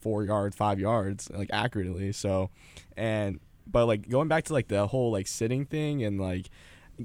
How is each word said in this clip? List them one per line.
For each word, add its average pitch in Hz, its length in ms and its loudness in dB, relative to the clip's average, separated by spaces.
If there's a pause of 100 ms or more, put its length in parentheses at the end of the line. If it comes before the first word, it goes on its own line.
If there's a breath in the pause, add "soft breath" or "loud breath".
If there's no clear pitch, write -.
four 107 240 0
yards, 101 320 0
five 101 240 2
yards, 98 540 0
like, 98 180 -6
accurately. 98 600 -2
So, 95 360 0 (480 loud breath)
and, 107 420 0 (280)
but, 123 180 4
like, 110 240 2
going 135 200 2
back 165 160 2
to, 156 100 -4
like, 127 140 2
the 101 180 2
whole, 123 260 2
like, 98 140 0
sitting 127 400 -2
thing 147 380 -2
and, 101 140 0
like, 92 300 -2 (560 loud breath)